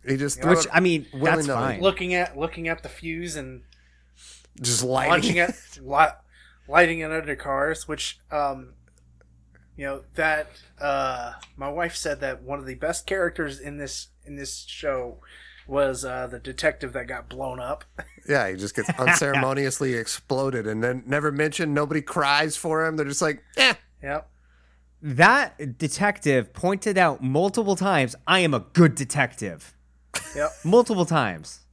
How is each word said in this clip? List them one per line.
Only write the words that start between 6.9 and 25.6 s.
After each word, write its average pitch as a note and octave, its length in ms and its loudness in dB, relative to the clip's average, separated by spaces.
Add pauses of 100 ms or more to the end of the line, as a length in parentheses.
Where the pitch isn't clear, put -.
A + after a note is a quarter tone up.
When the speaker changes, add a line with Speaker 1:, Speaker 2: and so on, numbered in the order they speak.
Speaker 2:
it D#3 120 -4
under D3+ 240 -4
cars, C#3+ 520 -2
which, - 320 -8 (120)
um, C#3 420 -4 (1040)
you C#3+ 80 -10
know, C#3 180 -8 (100)
that, D#3 340 0 (320)
uh, C3 540 -2 (240)
my C#3 120 -8
wife E3+ 280 -4
said C#3+ 240 -6
that C3 220 -6
one C#3 160 -8
of C3 60 -14
the C3 100 -10
best D3+ 300 -4
characters E3+ 540 -2
in C#3+ 180 -12
this, C#3 300 -10 (180)
in C#3+ 120 -14
this C3+ 280 -12
show B2+ 520 -6 (500)
was, C3+ 380 0
uh, B2+ 220 -6
the A#2+ 120 -12
detective C3 540 -4
that B2 140 -6
got A#2+ 220 -10
blown B2+ 300 -8
up. B2 240 -8 (140)
<laughs> - 80 -12 (220)
Speaker 1:
Yeah, B2+ 220 2
he F#2+ 60 -6
just G2+ 200 -6
gets A2 220 -2
unceremoniously C3+ 960 2
<laughs> - 20 -2
exploded B2+ 680 -4
and A2 180 -2
then B2 220 -2
never D3 260 0
mentioned. D3+ 440 0
Nobody D3 260 0
cries D3 560 2
for D#3+ 280 0
him. D#3+ 100 -2
They're D3+ 100 -2
just C#3 160 -4
like, D3+ 220 -2 (140)
"Eh." C4 180 4 (260)
Speaker 2:
Yep. C#3 260 -8 (760)
Speaker 3:
That D3+ 760 4